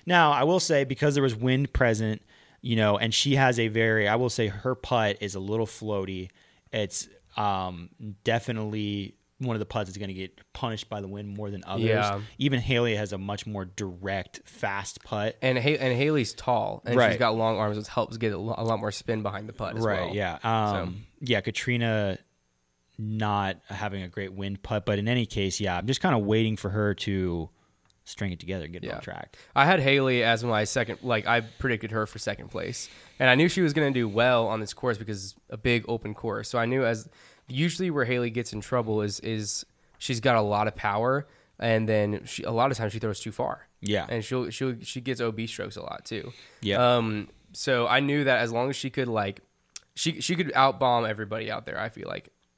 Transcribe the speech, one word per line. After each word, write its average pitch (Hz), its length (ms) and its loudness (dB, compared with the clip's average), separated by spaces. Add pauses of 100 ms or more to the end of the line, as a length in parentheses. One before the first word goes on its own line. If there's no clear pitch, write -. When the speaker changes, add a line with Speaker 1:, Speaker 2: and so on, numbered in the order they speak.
Speaker 1:
now, 170 240 8
I 139 140 4
will 180 140 6
say, 143 240 4
because 139 300 2
there 139 100 4
was 120 120 2
wind 127 380 2
present, 110 500 2 (400)
you 117 120 0
know, 107 220 6
and 113 160 0
she 139 220 2
has 127 240 4
a 113 80 4
very, 110 400 2
I 107 80 4
will 123 160 2
say 113 160 0
her 101 260 -4
putt 110 480 0
is 98 140 -6
a 95 40 -8
little 107 280 -2
floaty. 95 600 -6 (420)
It's, - 360 -4 (300)
um, 92 540 -2 (320)
definitely 107 880 -2 (260)
one 120 180 -2
of - 20 -2
the 104 60 -4
putts 104 240 -4
is 92 80 -12
gonna 98 160 -8
get 92 260 -10 (140)
punished 113 340 -6
by 104 140 -8
the 95 60 -10
wind 101 280 -10
more 104 160 -8
than 95 160 -10
others. 101 200 -2
Speaker 2:
Yeah. 104 340 2 (160)
Speaker 1:
Even 131 240 2
Haley 120 340 2
has 104 160 -4
a 101 60 -6
much 101 280 -6
more 101 200 -6
direct, 95 800 -8
fast - 580 -6
putt. 107 380 -2
Speaker 2:
And 131 160 2
Ha-, 139 240 0
and 127 160 0
Haley's 143 360 2
tall, 107 520 -2
and 120 100 2
Speaker 1:
Right. 117 160 6
Speaker 2:
she's 87 80 0
got 113 160 4
long 113 220 2
arms, 104 180 0
which 107 140 -6
helps 117 260 -2
get 113 160 0
a 92 60 -4
lo-, 107 200 -4
a 110 60 -4
lot 113 160 0
more 104 120 -4
spin 110 300 -4
behind 104 280 -6
the 104 40 -14
putt 110 220 -6
as 113 80 -2
Speaker 1:
Right, 95 220 0
Speaker 2:
well. 90 100 -4
Speaker 1:
yeah. 92 240 -2
Speaker 2:
So. 117 80 -4
Speaker 1:
Um, 104 600 0 (120)
yeah, 120 220 0
Katrina 110 760 0 (800)
not 104 600 0 (100)
having 98 360 -6
a 90 40 -10
great 95 240 -8
wind 98 320 -6
putt, 107 220 -2
but 104 120 2
in 104 120 0
any 120 160 2
case, 98 340 -2
yeah, 90 180 0
I'm 92 100 -4
just 131 140 0
kinda 143 180 2
waiting 110 360 4
for 101 140 -4
her 104 240 2
to 90 560 -2 (560)
string 98 260 -6
it 85 80 -8
together 87 260 -8
and 82 80 -12
get 90 100 -12
it - 40 -8
Speaker 2:
Yeah. - 80 -6
Speaker 1:
on - 60 -10
track. - 340 -12 (200)
Speaker 2:
I 139 100 8
had 180 160 6
Haley 131 420 4
as 113 200 4
my 110 200 2
second, 110 400 -2
like, 113 220 0
I 117 160 4
predicted 113 500 -4
her 110 140 -2
for - 140 -12
second - 300 -6
place, - 400 -8 (300)
and 131 100 6
I 127 60 8
knew 165 140 6
she 190 120 0
was 151 120 4
gonna 147 180 2
do 123 160 2
well 113 400 4
on 110 140 -2
this 104 120 -8
course 120 240 -2
because 101 280 -8
it's 98 100 -14 (140)
a 110 80 -10
big 120 320 2
open 107 240 -4
course. 107 360 -6
So 123 100 0
I 117 60 2
knew 127 200 2
as 113 240 -2 (380)
usually 170 440 0
where 139 140 2
Haley 123 240 0
gets 113 240 -4
in 104 80 -6
trouble 110 400 0
is, 101 200 -2
is 107 440 -4 (320)
she's 117 220 -4
got 123 160 4
a 110 60 6
lot 104 260 2
of 104 80 -4
power, 120 520 0 (320)
and 110 280 2
then 104 380 2
she, - 180 -10
a - 80 -4
lot 120 200 2
of 120 60 -2
times 110 160 -4
she 110 60 -6
throws 107 200 -4
too 110 120 -10
far. - 360 -6 (140)
Speaker 1:
Yeah. 98 280 0
Speaker 2:
And 113 140 -2
she'll, 127 260 -4
she'll, 127 320 -4
she - 200 -10
gets 123 200 -4
O 117 100 0
B 113 160 -4
strokes 98 280 -8
a 90 60 -12
lot, - 240 -10
too. 113 260 -8 (300)
Speaker 1:
Yeah. 120 360 4
Speaker 2:
Um, 107 320 -2 (240)
so 123 340 0
I 123 120 4
knew 143 240 0
that 127 160 4
as 117 120 0
long 120 180 0
as 135 60 -4
she 135 140 -6
could, 127 180 -2
like, 104 340 -2 (540)
she, - 260 -2
she 180 140 0
could 160 200 -2
out-bomb 127 500 4
everybody 107 460 -4
out 110 140 -8
there, - 140 -8
I 110 100 -4
feel - 180 -12
like. - 220 -10 (280)